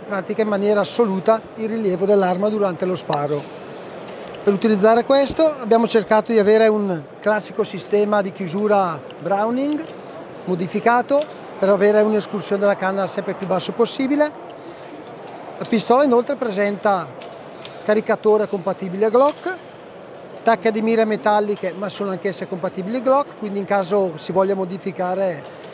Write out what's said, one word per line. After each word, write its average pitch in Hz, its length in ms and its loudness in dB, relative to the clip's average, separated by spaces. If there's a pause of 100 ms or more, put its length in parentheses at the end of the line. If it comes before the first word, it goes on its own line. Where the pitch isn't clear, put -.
pratica 202 340 -4
in 214 60 2
maniera 208 320 2
assoluta 202 600 2 (180)
il 220 120 -4
rilievo 202 360 0
dell'arma 190 440 2
durante 196 360 -2
lo 185 100 0
sparo. 147 680 -4 (840)
Per 202 80 4
utilizzare 220 540 4
questo 277 520 4
abbiamo 226 300 4
cercato 220 460 2
di 220 40 6
avere 220 300 6
un 202 340 0 (200)
classico 208 420 -2
sistema 208 580 0
di 196 120 -4
chiusura 190 680 0 (220)
Browning 240 600 0 (640)
modificato 190 800 0 (340)
per 190 120 2
avere 208 320 6
un'escursione 208 580 0
della 202 160 4
canna 190 320 -2
sempre 190 280 -6
più 190 120 -8
basso 180 240 -2
possibile. 269 580 0 (1300)
La 196 60 -8
pistola 240 400 4
inoltre 247 320 4
presenta 202 720 0 (800)
caricatore 214 640 2
compatibile 190 600 -2
Glock, 294 460 2 (840)
tacche 226 300 2
di 220 100 -2
mira 226 240 2
metalliche 208 720 0
ma 196 100 -6
sono 196 240 -6
anch'esse 185 340 -4
compatibili 190 540 -6
Glock, 269 400 2
quindi 202 200 -6
in 196 60 -6
caso 190 520 0
si - 160 -8
voglia 190 220 4
modificare 185 840 -4 (320)